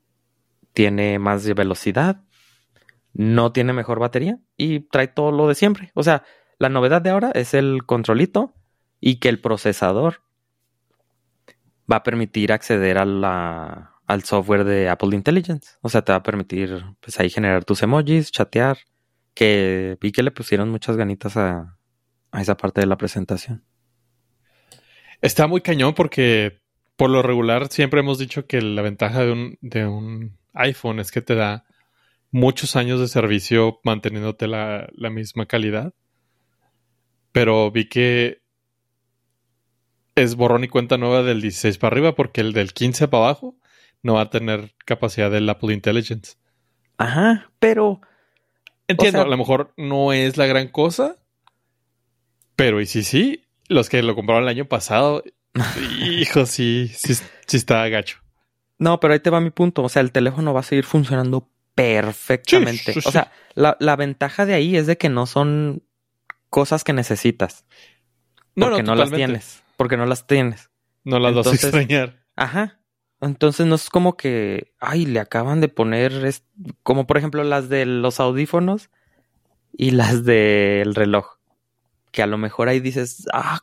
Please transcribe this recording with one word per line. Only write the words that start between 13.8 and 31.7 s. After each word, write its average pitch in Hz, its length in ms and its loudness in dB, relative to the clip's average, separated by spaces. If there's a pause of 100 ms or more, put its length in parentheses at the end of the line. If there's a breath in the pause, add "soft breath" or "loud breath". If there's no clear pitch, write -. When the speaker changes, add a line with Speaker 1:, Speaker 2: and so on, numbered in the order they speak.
Speaker 1:
al 98 160 0
software 101 420 0
de 98 240 0
Apple 98 260 0
Intelligence. 160 580 -2 (100)
O 117 80 -6
sea, 110 120 2
te 98 100 2
va 92 60 2
a 92 40 -6
permitir, 92 640 -6 (160)
pues, - 200 -6
ahí 92 80 2
generar 95 360 0
tus - 180 -2
emojis, 151 480 2
chatear, 131 480 0 (560)
que 95 640 2
vi 101 120 -2
que - 100 0
le 139 80 0
pusieron 113 400 -2
muchas 113 260 -4
ganitas 101 400 -4
a, 87 420 -4 (520)
a 98 100 -6
esa 95 160 0
parte 98 240 -4
de 98 60 2
la 98 100 0
presentación. 101 680 -8 (1600 soft breath)
Speaker 2:
Está - 260 2
muy 180 140 0
cañón 151 340 0
porque 117 680 0 (340)
por 131 140 4
lo 131 120 4
regular 123 460 0
siempre 143 320 0
hemos 139 180 -2
dicho 135 280 -8
que 123 160 -2
la 104 200 -2
ventaja 107 420 -2
de 120 80 0
un, 120 280 -8
de 113 260 -4
un 110 520 -10 (160)
iPhone 123 460 -4
es 98 100 -10
que 120 120 -4
te - 120 -2
da 107 300 -2 (640)